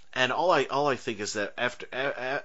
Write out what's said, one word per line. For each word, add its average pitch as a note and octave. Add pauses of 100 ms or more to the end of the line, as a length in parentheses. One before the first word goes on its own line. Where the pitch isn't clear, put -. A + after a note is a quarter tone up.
(140)
and B2+
all E3
I, D3
all C#3+
I C3
think A2
is G2+
that G#2
after, A#2+
e-, -
e-, C3+